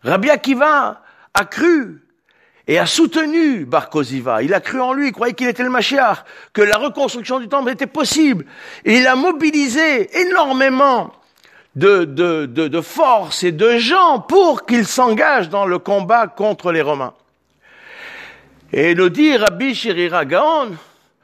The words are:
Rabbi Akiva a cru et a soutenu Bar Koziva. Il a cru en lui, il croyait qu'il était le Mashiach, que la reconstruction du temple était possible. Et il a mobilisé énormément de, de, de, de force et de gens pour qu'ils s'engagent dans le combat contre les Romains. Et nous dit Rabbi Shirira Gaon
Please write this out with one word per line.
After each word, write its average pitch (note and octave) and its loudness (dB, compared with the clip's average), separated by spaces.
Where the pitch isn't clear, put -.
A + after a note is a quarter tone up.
Rabbi F#3+ 0
Akiva C4+ 0
a G3+ 0
cru B3 -2
et D3+ 2
a F3 2
soutenu D4+ 0
Bar D3 -2
Koziva. B2+ -2
Il D#3 0
a F#3 0
cru C4 -6
en B3+ -2
lui, C#4+ -2
il A#3+ -2
croyait A3+ -4
qu'il B3+ -4
était B3 -4
le B3+ -4
Mashiach, B3 0
que G#3 0
la G#3 4
reconstruction B3+ -4
du A#3 -10
temple C4 -2
était C4+ -6
possible. C#4 0
Et A3+ 4
il B3+ 4
a C4 4
mobilisé D4 0
énormément C4+ 2
de, F3+ 4
de, D#3 -2
de, C#3 -2
de D#3 -2
force A3+ 0
et F3+ 0
de A3+ 2
gens D4+ 2
pour F4 2
qu'ils A#3 2
s'engagent B3 2
dans G3+ -2
le F3+ -2
combat G3+ 0
contre G3 -4
les D#3+ 0
Romains. C#3 -4
Et D#3 2
nous F#3 2
dit D4 2
Rabbi A3+ 0
Shirira F3 -4
Gaon B3 0